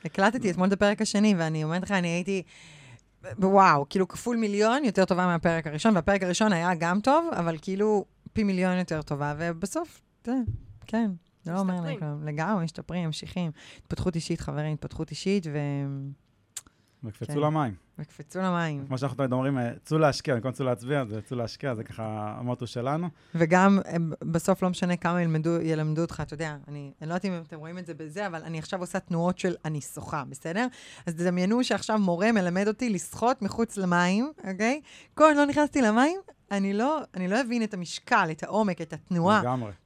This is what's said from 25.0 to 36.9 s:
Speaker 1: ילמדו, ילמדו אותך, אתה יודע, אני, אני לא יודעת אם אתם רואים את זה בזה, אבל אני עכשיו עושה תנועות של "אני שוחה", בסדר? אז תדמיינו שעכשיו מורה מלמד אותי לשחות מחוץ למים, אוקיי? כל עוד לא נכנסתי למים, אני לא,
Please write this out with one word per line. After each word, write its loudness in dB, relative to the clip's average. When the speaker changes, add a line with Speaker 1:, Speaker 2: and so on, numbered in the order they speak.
Speaker 1:
ילמדו, 2
ילמדו 0
אותך, -6
אתה -12
יודע, -8
אני, -14
אני -8
לא -4
יודעת -4
אם -4
אתם -14
רואים -12
את -12
זה -10
בזה, -8
אבל -8
אני -8
עכשיו -6
עושה -4
תנועות 0
של 0
"אני -4
שוחה", -8
בסדר? -4
אז -4
תדמיינו 2
שעכשיו 0
מורה 2
מלמד 2
אותי 0
לשחות -2
מחוץ -2
למים, 2
אוקיי? 0
כל 6
עוד 8
לא 6
נכנסתי 2
למים, 4
אני 0
לא, 0